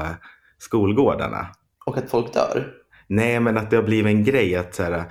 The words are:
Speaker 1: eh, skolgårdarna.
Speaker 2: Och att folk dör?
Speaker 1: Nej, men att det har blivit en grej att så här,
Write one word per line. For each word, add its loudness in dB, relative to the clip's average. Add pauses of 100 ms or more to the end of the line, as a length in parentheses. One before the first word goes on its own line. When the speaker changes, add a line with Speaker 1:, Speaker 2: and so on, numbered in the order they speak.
Speaker 1:
eh, -6 (480)
skolgårdarna. 0 (380)
Speaker 2:
Och -4
att -6
folk -2
dör? -2 (400)
Speaker 1:
Nej, 2
men 2
att -4
det 4
har 4
blivit 2 (100)
en 4
grej 2
att -6
så -4
här, -4